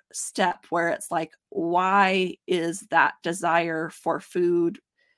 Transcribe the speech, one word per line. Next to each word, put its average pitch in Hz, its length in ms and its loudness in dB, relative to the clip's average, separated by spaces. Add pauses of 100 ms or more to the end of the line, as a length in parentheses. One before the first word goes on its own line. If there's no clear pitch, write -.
(140)
step - 560 -4
where 170 200 0
it's - 220 -4
like, 165 220 -4 (160)
why 185 880 2 (100)
is 170 340 -2 (100)
that 160 300 4
desire 170 680 -2
for - 320 -6
food 175 580 0 (380)